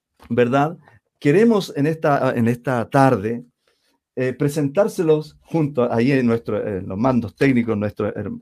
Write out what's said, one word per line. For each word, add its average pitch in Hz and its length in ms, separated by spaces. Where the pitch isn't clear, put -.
¿verdad? 127 480
Queremos 196 560
en 139 100
esta, 151 500
en 117 120
esta 120 420
tarde, 120 560
eh, 127 180
presentárselos 151 1080
junto 147 420
a, 117 120
ahí 120 160
en 131 140
nuestro, 113 400
en 98 220
los 95 100
mandos 113 380
técnicos, 117 420
nuestro 104 300
her-, 104 240